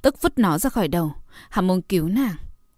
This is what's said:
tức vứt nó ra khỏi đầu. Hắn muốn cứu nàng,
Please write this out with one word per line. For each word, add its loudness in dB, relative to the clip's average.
tức 2
vứt 0
nó 4
ra 0
khỏi -2
đầu. 0
Hắn 0
muốn 2
cứu -2
nàng, 0